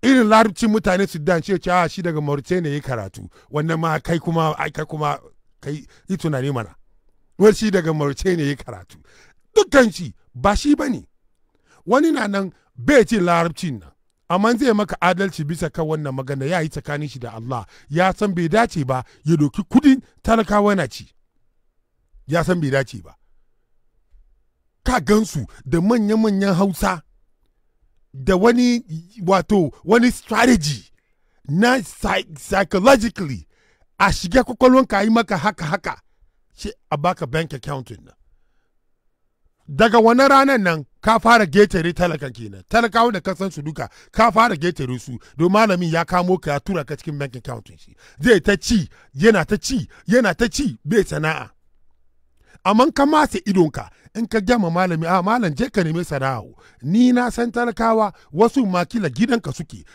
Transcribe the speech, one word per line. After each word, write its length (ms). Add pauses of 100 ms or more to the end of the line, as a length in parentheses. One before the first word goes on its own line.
irin 260
larabcin 440
mutane 360
Sudan, 360
shi 80
ya 80
ce, 120
"A, 180
shi 120
daga 200
Mauritania 520
ya 80
karatu." 480 (220)
Wannan 280
ma 200
kai 200
kuma, 380
ai, 140
kai 140
kuma, 340 (420)
kai 240 (220)
yi 100
tunani 360
mana. 200 (640)
Wai 160
shi 180
daga 220
Mauritania 540
ya 80
karatu. 420 (560)
Dukkan 400
shi 220 (180)
ba 220
shi 200
ba 140
ne. 160 (800)
Wani 260
na 160
nan 260 (220)
bai 280
jin 200
larabcin 560
nan. 120 (380)
Amma 260
zai 180
maka 280
adalci 420
bisa 300
kan 120
wannan 300
magana, 300
ya 160
yi 80
tsakanin 400
shi 100
da 140
Allah. 320 (240)
Ya 240
san 220
bai 120
dace 380
ba, 180 (220)
ya 100
doki 280
kudin 380 (220)
talakawa 520
na 120
ci. 240 (1160)
Ya 160
san 180
bai 80
dace 320
ba. 140 (1700)
Ka 160
gansu 460 (200)
da 160
manya-manyan 720
Hausa, 460 (1120)
da 240
wani, 460 (420)
wato, 460 (120)
wani 280
strategy 800 (560)
na 340
psy-, 560
psychologically, 1080 (520)
a 140
shiga 300
kwakwalwanka 560
a 40
yi 60
maka 280
haka-haka, 640 (540)
shi 160 (200)
a 60
baka 300
bank 260
account 360
nan. 240 (1500)
Daga 320
wani 280
ranar 320
nan, 260 (160)
ka 180
fara 260
getare 480
talakan 400
kenan. 360
Talakawa 440
da 80
ka 140
san 160
su 100
duka, 280 (220)
ka 200
fara 260
getare 420
su, 200 (180)
don 140
malamin 420
ya 120
kamo 340
ka 140
ya 60
tura 240
ka 120
cikin 240
bank 160
account 420
shi. 180 (240)
Zai 220
ta 160
ci, 320 (240)
yana 320
ta 120
ci, 300 (200)
yana 260
ta 140
ci, 360
bai 200
sana'a. 480 (1120)
Amma 260
ka 140
matse 400
idonka, 440 (260)
in 100
ka 160
gyama 300
malami, 340
"A, 160
malam 320
je 160
ka 140
nemi 200
sana'a." 380 (400)
Ni 300
na 180
san 220
talakawa, 600 (220)
wasu 320
ma 200
kila 240
gidanka 440
suke, 420